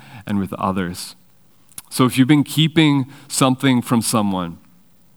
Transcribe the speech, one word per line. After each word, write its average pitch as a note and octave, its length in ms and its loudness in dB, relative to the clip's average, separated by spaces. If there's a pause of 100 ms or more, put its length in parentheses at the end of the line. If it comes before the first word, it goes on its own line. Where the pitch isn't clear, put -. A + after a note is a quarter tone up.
(240)
and G#2 140 -4
with F#2+ 160 -4
others. F#2 600 -6 (760)
So - 140 0
if B2 140 0
you've C3 100 4
been D3 160 4
keeping D3+ 640 2 (220)
something C3 520 2
from A#2 220 0
someone, F#2 560 -2 (580)